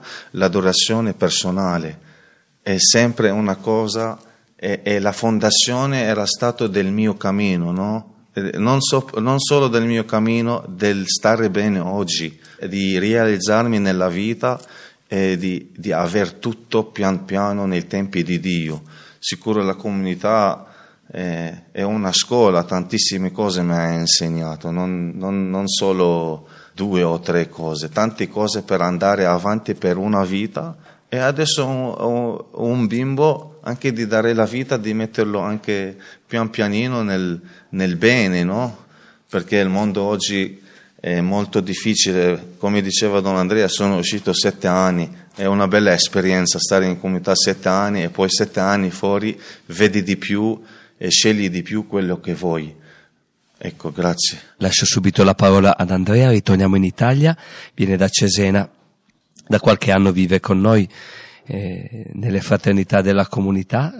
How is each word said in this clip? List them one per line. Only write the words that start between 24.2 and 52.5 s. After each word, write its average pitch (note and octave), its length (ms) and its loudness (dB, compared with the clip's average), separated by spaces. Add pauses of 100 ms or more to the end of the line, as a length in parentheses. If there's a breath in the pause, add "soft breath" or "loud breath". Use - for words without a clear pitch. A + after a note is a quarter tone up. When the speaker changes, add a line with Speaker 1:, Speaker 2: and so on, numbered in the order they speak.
Speaker 1:
non, F2+ 440 -4
non, F#2+ 340 -4
non F#2+ 180 -4
solo F2 800 0 (260 loud breath)
due G2 300 0
o E2+ 160 0
tre E2+ 300 -2
cose, D#2+ 400 -8
tante G#2+ 400 -2
cose G#2 340 -4
per F#2+ 160 -2
andare F#2 460 0
avanti G2 500 0
per F2+ 220 -2
una G2 260 0
vita. A2 540 -6 (320 soft breath)
E B2+ 80 -6
adesso C#3+ 460 0
ho, B2+ 280 -4
ho, A#2+ 600 -4
ho - 120 -8
un A#2+ 240 0
bimbo, C3+ 760 0
anche B2 280 -4
di A2+ 160 -4
dare A2 260 2
la A2 120 4
vita, B2+ 320 -2
di G#2+ 160 -4
metterlo A2 460 -2
anche G2 580 -4 (280 loud breath)
pian A2+ 240 -4
pianino A2+ 540 -2
nel, F#2 380 -2 (300 loud breath)
nel F#2 260 -2
bene, F#2+ 480 2
no? A2 400 -4 (440 soft breath)
Perché G2 280 -2
il G2 100 4
mondo G2 360 0
oggi G2 580 -4 (360 loud breath)
è F2 220 -2
molto G2 400 0
difficile, F#2 1000 0
come G2+ 240 0
diceva G2+ 380 0
Don F#2+ 160 0
Andrea, F#2+ 320 2
sono G2 300 0
uscito F#2+ 340 -2
sette F#2+ 360 -2
anni, F2+ 460 2 (220 loud breath)
è G2 100 -4
una G2 220 2
bella G2+ 240 4
esperienza F2+ 640 2
stare F#2+ 280 2
in F2+ 120 -2
comunità F#2 380 -2
sette F#2+ 320 0
anni G2+ 360 0
e E2+ 60 -4
poi F#2+ 200 0
sette G2+ 320 -2
anni G2 300 0
fuori G2+ 460 -2 (280 loud breath)
vedi G2 380 2
di F#2+ 120 0
più G#2+ 460 -2 (420 loud breath)
e F#2 60 -2
scegli G#2 400 2
di F2 140 -4
più G#2+ 240 -6
quello F#2 320 -2
che F2 160 -6
vuoi. D#2 400 -4 (840 soft breath)